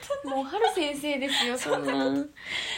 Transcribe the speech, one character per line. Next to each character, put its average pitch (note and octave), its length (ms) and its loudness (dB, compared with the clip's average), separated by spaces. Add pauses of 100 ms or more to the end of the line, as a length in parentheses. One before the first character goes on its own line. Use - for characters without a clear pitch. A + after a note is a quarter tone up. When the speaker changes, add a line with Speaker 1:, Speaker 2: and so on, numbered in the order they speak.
(220)
Speaker 1:
と C#4+ 60 -6
な C4+ 60 -2
い。 - 20 2
Speaker 2:
も C4+ 60 2
う C4 40 -4
春 G4+ 280 2
先 D4 220 0
生 D4 220 -2
で C4+ 100 -2
す C4+ 180 2
よ、 B3 120 0
Speaker 1:
<laughs> - 0 -
そ D4 180 0
ん - 80 -2
な - 80 0
こ C#4 60 2
と C4+ 60 4
Speaker 2:
そ C4+ 60 4
ん C#4 60 2
な。 C#4+ 100 0 (520)